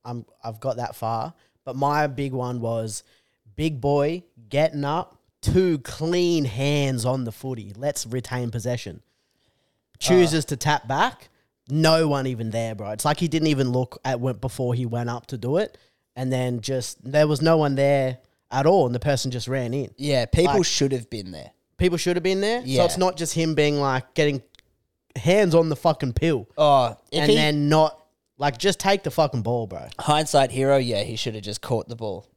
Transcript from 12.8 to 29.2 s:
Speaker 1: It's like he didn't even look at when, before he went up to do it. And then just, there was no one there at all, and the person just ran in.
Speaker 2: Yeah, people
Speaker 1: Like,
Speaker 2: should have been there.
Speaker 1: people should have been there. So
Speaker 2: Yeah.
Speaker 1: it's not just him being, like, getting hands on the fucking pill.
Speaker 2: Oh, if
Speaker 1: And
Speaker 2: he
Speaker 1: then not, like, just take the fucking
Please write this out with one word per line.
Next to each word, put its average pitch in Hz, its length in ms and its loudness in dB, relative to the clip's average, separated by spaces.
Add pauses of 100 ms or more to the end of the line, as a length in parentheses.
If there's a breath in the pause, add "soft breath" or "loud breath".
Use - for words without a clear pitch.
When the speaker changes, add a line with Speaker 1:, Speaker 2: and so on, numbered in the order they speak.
Speaker 1:
It's 107 160 -4
like 151 120 2
he 170 100 0
didn't 156 200 0
even 135 240 0
look 127 320 -2
at 131 160 -2
when, 123 160 -2
before 123 380 -4
he 123 100 -2
went 120 240 -4
up 120 200 -8
to 127 100 -8
do 123 180 -2
it. 202 220 -4 (400 soft breath)
And 127 140 -2
then 127 300 -2
just, 131 420 -6
there 147 220 4
was 151 160 0
no 165 160 4
one 147 160 2
there 135 440 2 (320)
at 135 140 0
all, 170 220 6
and 120 80 -2
the 120 60 -4
person 139 300 0
just 123 180 -8
ran 127 260 -4
in. 139 240 -6
Speaker 2:
Yeah, 135 260 0
people - 300 4
Speaker 1:
Like, 185 100 4
Speaker 2:
should 135 280 2
have 120 180 -6
been 98 200 -10
there. 78 200 -16 (260)
Speaker 1:
people 175 220 2
should 175 180 0
have 175 60 -2
been 190 180 0
there. 233 220 -2
So 247 40 -10
Speaker 2:
Yeah. - 180 4
Speaker 1:
it's 170 120 0
not 185 220 2
just 165 160 -4
him 160 200 0
being, 147 240 2
like, 135 360 -2
getting 147 280 0 (720)
hands 175 400 2
on 165 140 6
the 147 80 -2
fucking 143 380 0
pill. 147 420 0
Speaker 2:
Oh, 135 400 4 (160)
if 156 80 -2
Speaker 1:
And 147 100 2
Speaker 2:
he 147 60 6
Speaker 1:
then 151 320 2
not, 156 340 4 (360)
like, 143 180 0
just 196 220 0
take 196 240 2
the 156 80 -4
fucking 139 320 2